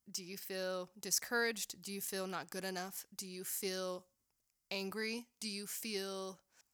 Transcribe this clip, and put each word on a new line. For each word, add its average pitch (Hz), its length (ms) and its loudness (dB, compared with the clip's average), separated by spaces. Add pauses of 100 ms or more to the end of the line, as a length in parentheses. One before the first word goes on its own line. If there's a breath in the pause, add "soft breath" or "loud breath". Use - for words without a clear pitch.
Do 190 140 -2
you 185 140 -6
feel 185 520 -2 (100)
discouraged? 226 840 2
Do 196 100 -6
you 196 100 -2
feel 190 260 0
not 175 220 -2
good 185 140 -2
enough? 185 420 -2 (100)
Do 190 120 -4
you 185 160 -4
feel 185 640 0 (680)
angry? 214 560 2 (120)
Do 220 100 -2
you 202 180 -2
feel 190 720 0 (340 soft breath)